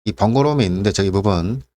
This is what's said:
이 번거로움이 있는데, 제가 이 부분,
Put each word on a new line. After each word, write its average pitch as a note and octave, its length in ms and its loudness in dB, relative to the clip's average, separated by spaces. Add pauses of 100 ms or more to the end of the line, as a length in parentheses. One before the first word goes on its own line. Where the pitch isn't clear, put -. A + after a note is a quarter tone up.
이 G#2+ 80 -6
번거로움이 C3+ 540 0
있는데, F#2 260 0
제가 G2 160 0
이 F#2+ 40 -2
부분, G2 500 0 (180)